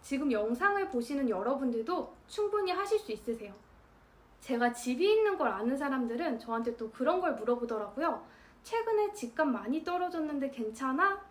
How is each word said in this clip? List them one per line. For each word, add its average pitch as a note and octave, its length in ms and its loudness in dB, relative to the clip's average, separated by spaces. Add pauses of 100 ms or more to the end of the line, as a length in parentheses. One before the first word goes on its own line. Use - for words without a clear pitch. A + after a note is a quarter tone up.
지금 C#4 320 0
영상을 E4 560 2
보시는 B3+ 400 -2
여러분들도 A#3+ 840 0 (120)
충분히 G#4 440 0
하실 G4+ 280 2
수 G#4 140 -4
있으세요. G#3+ 420 -6 (840)
제가 A#3+ 320 2
집이 C4 400 2
있는 G#4+ 240 4
걸 C#4+ 120 2
아는 A3 280 0
사람들은 C4 600 -2
저한테 A#3 380 -2
또 A3 140 -8
그런 D#4+ 300 2
걸 D#4+ 140 0
물어보더라고요. A3+ 880 -2 (380)
"최근에 A4 500 0
집값 D4+ 340 -2
많이 B3 380 0
떨어졌는데 E4 680 -2
괜찮아?" C4+ 720 0 (100)